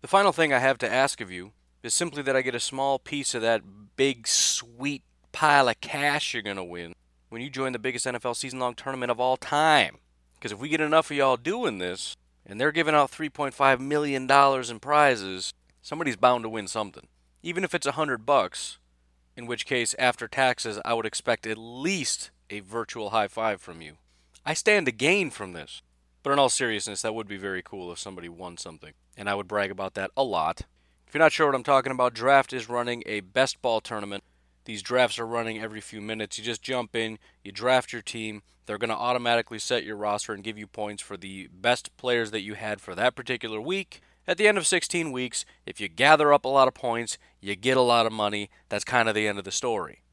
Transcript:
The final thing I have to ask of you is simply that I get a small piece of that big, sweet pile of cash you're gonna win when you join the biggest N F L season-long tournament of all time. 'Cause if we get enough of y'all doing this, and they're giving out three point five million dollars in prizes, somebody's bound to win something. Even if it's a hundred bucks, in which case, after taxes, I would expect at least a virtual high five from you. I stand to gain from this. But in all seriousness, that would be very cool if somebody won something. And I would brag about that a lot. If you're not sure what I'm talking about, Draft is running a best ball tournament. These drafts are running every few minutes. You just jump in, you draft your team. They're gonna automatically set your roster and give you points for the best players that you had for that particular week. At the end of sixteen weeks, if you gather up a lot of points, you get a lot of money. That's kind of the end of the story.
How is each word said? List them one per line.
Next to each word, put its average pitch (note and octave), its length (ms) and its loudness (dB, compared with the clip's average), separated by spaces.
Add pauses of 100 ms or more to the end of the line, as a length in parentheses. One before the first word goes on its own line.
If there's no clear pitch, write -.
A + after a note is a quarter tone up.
The - 60 -16
final G3 240 6
thing D#3+ 200 2
I C3 80 4
have C3+ 200 2
to A2+ 120 -2
ask C3 300 2
of F#2+ 100 -12
you F2+ 220 -12 (300)
is A#2 100 -4
simply D3 300 -2
that C3+ 120 2
I C3 60 4
get B2+ 140 -4
a A#2 40 -4
small C3+ 380 -2
piece - 380 -6
of A2+ 80 -4
that G#2 520 -2
big, C3 320 0
sweet B2+ 760 -2 (280)
pile C#3+ 380 6
of A2+ 100 -2
cash D3 540 -2
you're A2+ 100 -6
gonna G2 180 -4
win F2 320 -10 (360)
when A2+ 120 -12
you C3+ 80 -10
join C3 220 -4
the B2 80 -6
biggest A#2+ 260 -4
N B2 100 -4
F A#2+ 100 -6
L B2 80 -2
season-long B2+ 420 -6
tournament B2+ 340 -6
of A#2+ 120 0
all B2+ 160 2
time. D3 640 2 (420)
'Cause G#2 100 -8
if G2+ 80 -10
we C3 80 -8
get D3+ 140 0
enough D#3 280 4
of D3+ 60 -6
y'all C3+ 220 4
doing D#3+ 400 -4
this, F2+ 400 -6 (280)
and G2+ 140 -14
they're D3 140 2
giving D#3 200 2
out D3 160 6
three D#3 200 -8
point C#3 240 -6
five C3+ 260 4
million C#3 480 -2
dollars C#3 420 6
in A#2 120 -10
prizes, B2 720 2 (280)
somebody's D3 360 -4
bound B2 260 4
to A2+ 60 -6
win A2 180 -6
something. G2+ 400 -8 (340)
Even E3+ 220 -6
if F3 100 -4
it's E3+ 140 -2
a C#3 60 -2
hundred C3+ 320 -2
bucks, A#2+ 520 0 (600)
in A#2+ 80 -12
which A#2 200 -6
case, A#2+ 320 -2
after B2 300 0
taxes, B2 560 0
I A#2 100 0
would A2+ 120 -2
expect - 420 -4
at A2 100 -4
least B2+ 720 -6 (180)
a G#2 100 -10
virtual G#2+ 520 -8
high G#2+ 180 0
five A2 320 -4
from E2 200 -16
you. D#2 180 -18 (460)
I - 80 -2
stand G3+ 340 4
to B2+ 40 0
gain D#3 380 2
from F#2+ 240 -12
this. - 280 -14 (420)
But C#3 100 0
in C#3+ 40 4
all C3+ 120 6
seriousness, G#2+ 520 -2
that A2 140 -2
would A2 120 -8
be G2+ 100 -10
very F#2+ 260 -6
cool F2 280 -12
if F2 60 -12
somebody F2+ 320 -12
won F2 280 -14
something. D#2 360 -16 (240)
And G2+ 100 -6
I G2+ 60 0
would G2+ 140 -4
brag G2+ 240 0
about F#2+ 220 -8
that G2 220 -6
a - 60 0
lot. E2+ 400 0 (460)
If - 80 -20
you're D3+ 80 4
not D3+ 80 8
sure D#3 160 2
what C3+ 80 2
I'm B2 80 -2
talking C3+ 280 2
about, B2 220 2
Draft C3 400 4
is A#2 160 -8
running A#2+ 360 -2
a G#2 160 -4
best B2+ 400 0
ball A2+ 200 0
tournament. G2+ 420 -8 (420)
These G#2+ 180 -10
drafts B2 340 2
are A#2 80 -6
running A2+ 340 -4
every G#2+ 220 -10
few A2 180 -14
minutes. A2 380 -8
You G#2+ 60 -12
just A#2 180 -6
jump B2 340 -6
in, A2+ 220 -4 (260)
you G2 80 -14
draft B2 400 2
your A#2 120 -10
team. A2 400 -10 (240)
They're G#2+ 100 -6
gonna A2+ 160 -2
automatically A#2+ 640 0
set A2+ 260 -2
your G#2 120 -10
roster G#2 380 -4
and G2 100 -12
give G#2+ 160 -10
you G#2+ 80 -14
points G#2 340 -8
for G2+ 160 -12
the F#2+ 340 -14
best G#2+ 460 -2
players A#2+ 320 0
that G#2+ 120 -4
you G#2 120 -10
had G#2 260 -8
for F#2+ 140 -14
that A2 220 0
particular A#2+ 440 -6
week. F3+ 420 -8 (260)
At E3 100 -2
the G#3 100 4
end G3+ 120 4
of D#3 80 -2
sixteen E3+ 440 0
weeks, B2+ 320 -6 (220)
if - 160 -10
you G2+ 60 -6
gather D3 440 6
up C#3+ 140 6
a C3 40 -2
lot C3+ 180 8
of B2+ 80 0
points, A#2 420 -4 (220)
you G2+ 160 -4
get B2 220 2
a C3 40 6
lot A#2+ 240 6
of A2+ 60 0
money. G#2 400 -2 (180)
That's G2+ 140 -4
kind A#2 260 2
of G#2 60 0
the G#2+ 120 0
end G2+ 120 -2
of F2+ 60 -10
the F#2+ 60 -10
story. G#2+ 600 -6